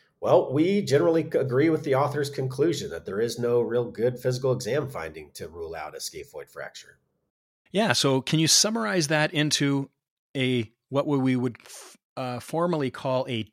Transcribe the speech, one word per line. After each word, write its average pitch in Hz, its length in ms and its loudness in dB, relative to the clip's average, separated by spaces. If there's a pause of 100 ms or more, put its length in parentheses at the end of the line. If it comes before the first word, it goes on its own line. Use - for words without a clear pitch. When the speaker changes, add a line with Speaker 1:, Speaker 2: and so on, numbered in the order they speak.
(200)
Speaker 1:
Well, 131 340 4
we 185 280 2
generally 160 480 2
c-, - 80 0
agree 131 320 2
with 156 140 0
the 135 120 2
author's 139 340 0
conclusion 131 600 -2
that 82 140 -10
there 98 140 -6
is 117 180 -2
no 120 220 2
real 113 320 0
good 123 260 0
physical 131 360 0
exam 123 340 -2
finding 78 460 -10
to 85 160 -14
rule 80 260 -12
out 76 200 -10
a - 20 -14
scaphoid 73 520 -12
fracture. - 480 -16 (720)
Speaker 2:
Yeah, 202 200 2
so 135 300 2
can 156 180 2
you 160 80 4
summarize 202 640 2
that 151 240 2
into 139 560 0 (440)
a, 127 380 0 (160)
what 143 200 -2
we 131 280 2
would 123 300 -2
f-, - 320 -20 (180)
uh, 127 240 -6
formally 156 500 -2
call 131 380 -2
a 117 260 -4